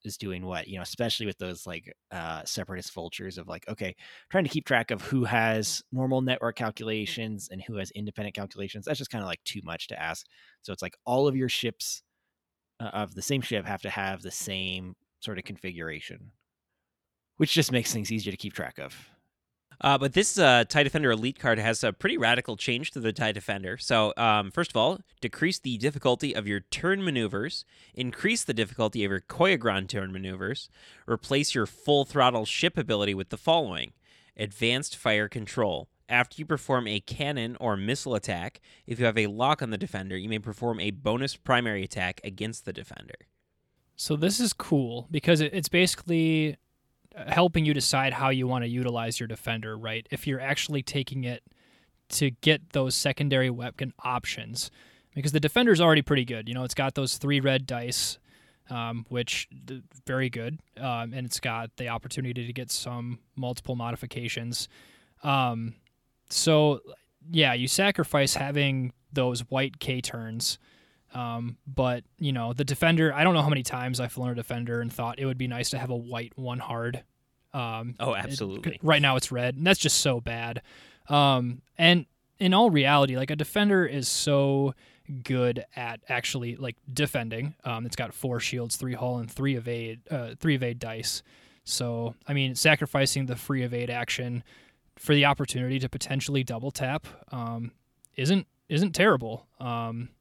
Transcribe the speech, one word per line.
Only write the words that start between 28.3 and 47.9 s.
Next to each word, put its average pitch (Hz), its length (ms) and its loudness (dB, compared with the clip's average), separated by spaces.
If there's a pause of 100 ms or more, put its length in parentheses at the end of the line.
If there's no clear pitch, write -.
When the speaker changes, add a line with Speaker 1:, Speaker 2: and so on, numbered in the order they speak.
Speaker 2:
the 131 120 -4
difficulty 110 500 0
of 98 80 0
your 92 80 0
Koyagron 113 640 2
turn 95 240 -4
maneuvers, 95 580 -6 (380)
replace 139 480 0
your 110 120 2
full 143 380 2
throttle 127 400 4
ship - 320 0
ability 104 380 0
with 95 140 -6
the 113 80 -8
following. 107 560 0 (440)
Advanced 117 600 -2
fire 107 320 2
control. 104 600 -2 (200)
After 120 300 2
you 156 80 -10
perform 127 420 0
a 104 120 -2
cannon 135 600 -4
or 110 160 0
missile 113 400 -2
attack, 95 440 -6 (260)
if 113 120 -6
you 123 80 2
have 113 120 2
a 107 100 4
lock 131 340 0
on 117 80 -4
the 107 80 -4
defender, 95 380 -8
you 95 120 -8
may 113 120 -2
perform 113 400 -4
a 104 100 -2
bonus 123 460 -2
primary 117 480 0
attack 92 400 -4
against 104 400 -8
the 95 80 -8
defender. - 420 -16 (800)
Speaker 3:
So - 220 -2
this 190 240 2
is 233 120 2
cool 120 580 0
because 160 300 6
it, 151 120 2
it's 175 160 -2
basically, 160 880 4 (600)
uh, - 160 -12
helping 170 320 6
you 151 100 6
decide 135 380 4